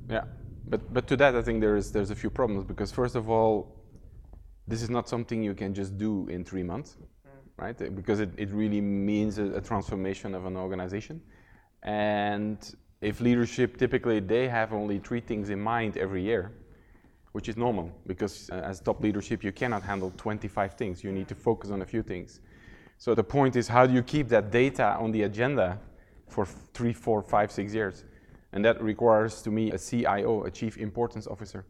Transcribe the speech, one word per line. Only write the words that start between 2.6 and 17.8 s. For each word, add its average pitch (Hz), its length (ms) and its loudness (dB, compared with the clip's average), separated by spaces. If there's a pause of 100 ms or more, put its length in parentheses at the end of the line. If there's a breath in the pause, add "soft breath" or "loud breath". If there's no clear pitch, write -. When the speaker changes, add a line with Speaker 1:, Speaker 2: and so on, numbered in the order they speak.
Speaker 1:
because 95 280 -4
first 123 240 0
of 110 140 -2
all, 110 460 2 (920)
this 113 140 -4
is 117 80 -4
not 120 180 -2
something 117 360 -2
you 101 100 -2
can 98 220 -4
just 98 220 -4
do 104 320 0
in 90 140 -4
three 92 200 -4
months, 92 340 -8
Speaker 2:
Mm. - 340 -20 (260)
Speaker 1:
right? 98 380 -8
Because 101 260 0
it, 101 160 0
it 104 140 -4
really 104 300 0
means 101 560 2
a, 101 200 -2
a 101 40 -2
transformation 98 720 -4
of 92 120 -8
an 92 100 -4
organization. 92 640 -6 (640 soft breath)
And 104 720 0 (440)
if 104 200 -2
leadership, 120 560 2
typically 117 440 2
they 113 260 2
have 113 260 0
only 104 260 -2
three 120 220 -4
things 104 280 -4
in 98 100 -2
mind 110 380 -2
every 95 260 -2
year, 104 300 0 (800 soft breath)
which 107 160 -8
is 110 100 -6
normal, 104 340 -2 (160)